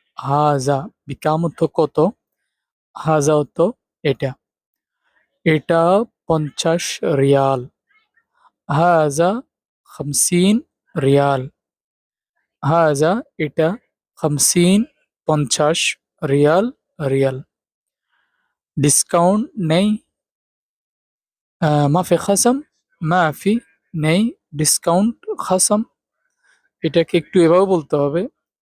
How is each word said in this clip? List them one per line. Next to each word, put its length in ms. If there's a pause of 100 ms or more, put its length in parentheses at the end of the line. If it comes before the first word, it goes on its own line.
(180)
হাজা? 600 (280)
বিকাম 380
অর্থ 160 (140)
কত, 220 (1000)
হাজা 380
অর্থ 240 (460)
এটা। 260 (1160)
এটা 360 (420)
পঞ্চাশ 600 (340)
রিয়াল। 420 (1080)
হাজা 600 (600)
খামসিন 680 (380)
রিয়াল। 480 (1200)
হাজা 500 (260)
এটা 300 (500)
খামসিন, 600 (480)
পঞ্চাশ 500 (440)
রিয়াল, 420 (420)
রিয়াল। 320 (1400)
ডিসকাউন্ট 680 (200)
নেই? 240 (1700)
আহ, 260
মাফি 280
খাসাম? 400 (440)
মাফি 540 (400)
নেই 280 (340)
ডিসকাউন্ট 600 (220)
খাসাম। 420 (1000)
এটাকে 340
একটু 240
এভাবে 260
বলতে 300
হবে, 260 (400)